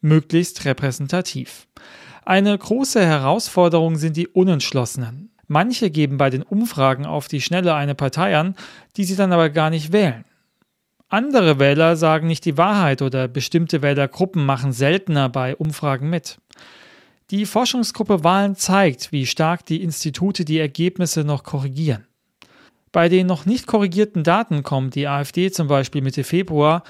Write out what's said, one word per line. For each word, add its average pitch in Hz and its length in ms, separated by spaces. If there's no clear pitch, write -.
möglichst 156 640
repräsentativ. 139 1000
Eine 196 300
große 233 480
Herausforderung 165 920
sind 156 200
die 175 100
Unentschlossenen. 139 1000
Manche 190 440
geben 147 260
bei 139 140
den 131 100
Umfragen 143 640
auf 151 220
die 147 120
Schnelle 170 360
eine 143 180
Partei 156 420
an, 175 200
die 202 60
sie 185 120
dann 190 160
aber 165 200
gar 156 180
nicht 160 220
wählen. 175 340
Andere 208 520
Wähler 156 360
sagen 160 300
nicht 165 200
die 147 120
Wahrheit 175 460
oder 131 240
bestimmte 139 560
Wählergruppen 143 600
machen 135 280
seltener 139 580
bei 131 260
Umfragen 147 540
mit. - 300
Die 202 160
Forschungsgruppe 220 800
Wahlen 196 320
zeigt, 185 560
wie 135 160
stark 165 400
die 165 160
Institute 170 600
die 156 120
Ergebnisse 165 680
noch 147 180
korrigieren. 135 640
Bei 170 160
den 185 200
noch 180 180
nicht 240 220
korrigierten 202 560
Daten 170 400
kommt 131 320
die 143 100
A 143 160
F 139 100
D 180 200
zum 165 160
Beispiel 139 340
Mitte 135 220
Februar 165 680